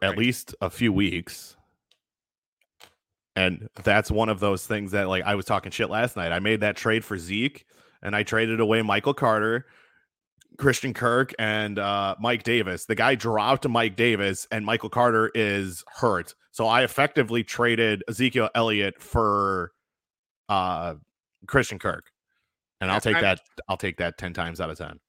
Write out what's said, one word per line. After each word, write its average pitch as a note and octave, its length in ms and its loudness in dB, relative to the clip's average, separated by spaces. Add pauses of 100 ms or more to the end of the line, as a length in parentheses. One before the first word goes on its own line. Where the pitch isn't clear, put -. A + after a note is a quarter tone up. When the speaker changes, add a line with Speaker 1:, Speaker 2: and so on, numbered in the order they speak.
Speaker 1:
at G2 60 2
Speaker 2:
Right. G2 100 -2
Speaker 1:
least A#2+ 420 -2
a F#2+ 80 -2
few A#2 240 0
weeks. F#2 640 -4 (1800)
And F#2 320 -2 (160)
that's G#2+ 260 4
one G#2+ 180 2
of G#2 120 -2
those G2 260 0
things G#2 260 -4
that, G2+ 160 0
like, F#2 160 -2
I G#2 120 0
was F#2+ 80 -4
talking G2+ 260 -2
shit - 200 -2
last A#2 260 -2
night. E2+ 160 -4
I F2 80 -2
made G#2 220 2
that G#2 140 2
trade A2 280 0
for G#2 140 -8
Zeke, G2+ 460 -6 (380)
and G2+ 140 -4
I G#2+ 80 2
traded A2+ 360 0
away A2 220 4
Michael G#2+ 320 0
Carter, A2+ 520 0 (920)
Christian C3+ 360 0
Kirk, B2 440 0
and, G#2+ 400 -2
uh, G2+ 400 0
Mike A#2 260 -2
Davis. G2+ 420 0
The A2+ 80 4
guy A#2 200 4
dropped A2+ 540 0
Mike A#2 260 2
Davis, G2+ 560 2
and A2 140 -4
Michael A2 240 -2
Carter A2+ 460 4
is G2+ 500 -2 (120)
hurt. G2 380 0 (160)
So A2+ 160 -2
I A#2 160 4
effectively A#2+ 600 2
traded A2+ 640 2
Ezekiel A#2 460 2
Elliott G#2+ 480 0
for, G2+ 680 0 (760)
uh, F2+ 460 -2 (520)
Christian A#2 320 0
Kirk. E2+ 320 -6 (680)
And F#2+ 100 -2
I'll G2 60 2
Speaker 2:
Yeah, A2 40 0
Speaker 1:
take G#2+ 160 0
Speaker 2:
I E3+ 40 0
Speaker 1:
that, F#2+ 200 2 (280)
I'll F#2+ 80 -2
take F#2 220 -4
that E2+ 200 -4
ten F2 140 -8
times E2+ 280 -8
out D#2+ 100 -4
of D#2 80 -10
ten. D#2 200 -12 (100)